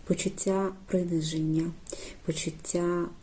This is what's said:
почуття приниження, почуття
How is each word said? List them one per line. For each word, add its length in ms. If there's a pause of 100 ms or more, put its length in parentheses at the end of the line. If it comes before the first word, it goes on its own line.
почуття 680 (140)
приниження, 880 (540)
почуття 800 (180)